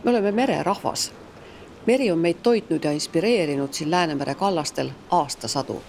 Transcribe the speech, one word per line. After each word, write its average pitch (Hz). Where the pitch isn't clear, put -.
Me 240
oleme 208
mererahvas. 196
Meri 247
on 165
meid 170
toitnud 220
ja 151
inspireerinud 151
siin 156
Läänemere 143
kallastel 156
aastasadu. 135